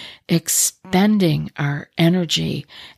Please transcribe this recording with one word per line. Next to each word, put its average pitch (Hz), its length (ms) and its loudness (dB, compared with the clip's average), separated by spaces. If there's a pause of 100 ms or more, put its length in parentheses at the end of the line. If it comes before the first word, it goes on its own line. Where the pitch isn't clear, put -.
(280)
expending 185 1300 0
our 143 420 -4
energy 165 680 0 (320)